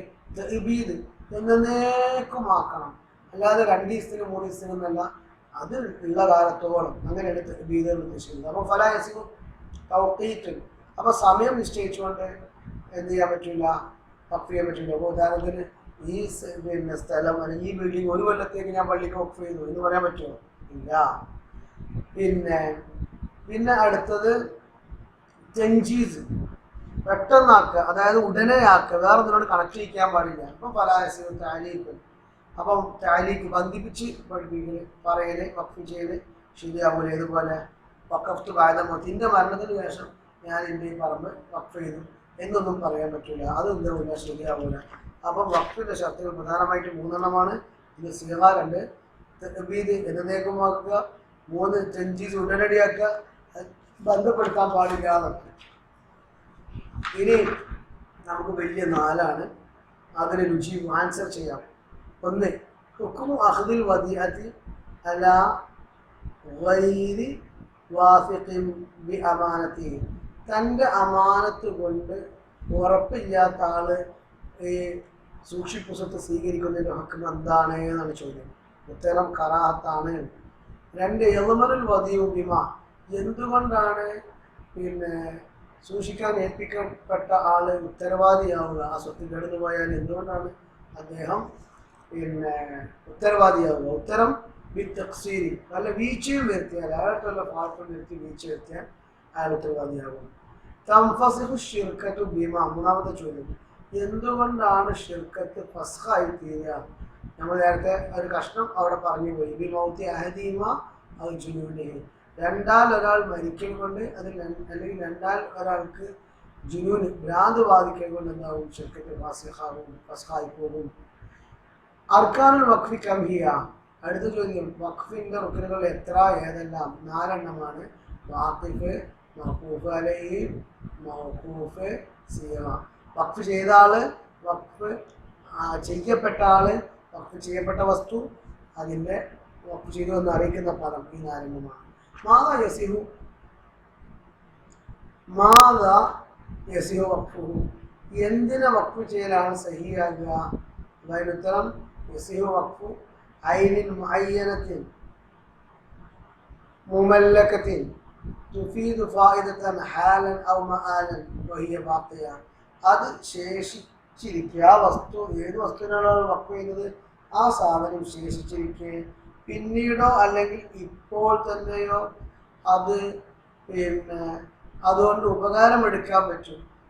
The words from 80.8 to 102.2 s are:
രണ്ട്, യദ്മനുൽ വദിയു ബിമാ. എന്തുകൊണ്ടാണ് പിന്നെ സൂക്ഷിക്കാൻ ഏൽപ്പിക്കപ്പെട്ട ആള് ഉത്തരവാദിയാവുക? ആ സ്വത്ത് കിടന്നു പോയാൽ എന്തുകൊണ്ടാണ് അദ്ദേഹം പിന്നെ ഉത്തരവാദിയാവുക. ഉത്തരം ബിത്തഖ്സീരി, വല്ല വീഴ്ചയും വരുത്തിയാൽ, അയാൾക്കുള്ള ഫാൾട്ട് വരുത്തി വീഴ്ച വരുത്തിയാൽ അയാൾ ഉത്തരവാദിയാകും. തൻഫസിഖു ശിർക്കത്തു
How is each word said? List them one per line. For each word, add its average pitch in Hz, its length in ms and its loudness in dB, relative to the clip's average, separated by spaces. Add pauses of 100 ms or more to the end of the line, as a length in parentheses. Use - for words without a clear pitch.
രണ്ട്, 208 280 0
യദ്മനുൽ 226 600 4
വദിയു 196 360 2
ബിമാ. 180 420 0 (540)
എന്തുകൊണ്ടാണ് 226 880 0 (680)
പിന്നെ 170 640 -8 (480)
സൂക്ഷിക്കാൻ 202 460 -4
ഏൽപ്പിക്കപ്പെട്ട 190 1000 -6
ആള് 175 480 4
ഉത്തരവാദിയാവുക? 180 1000 2
ആ 131 160 -6
സ്വത്ത് 139 320 -14
കിടന്നു 170 260 -8
പോയാൽ 170 380 -2
എന്തുകൊണ്ടാണ് 175 560 -6 (480)
അദ്ദേഹം 156 420 -6 (720)
പിന്നെ 156 460 -6 (520)
ഉത്തരവാദിയാവുക. 175 840 4
ഉത്തരം 214 380 2 (440)
ബിത്തഖ്സീരി, 190 760 -6 (200)
വല്ല 190 200 -4
വീഴ്ചയും 254 560 -4
വരുത്തിയാൽ, 170 480 -4
അയാൾക്കുള്ള 202 480 -2 (100)
ഫാൾട്ട് 165 300 -8
വരുത്തി 170 320 -14
വീഴ്ച 156 320 -16
വരുത്തിയാൽ 160 400 -12 (500)
അയാൾ 160 160 -2
ഉത്തരവാദിയാകും. 143 760 -8 (640)
തൻഫസിഖു 233 680 4
ശിർക്കത്തു 202 680 -6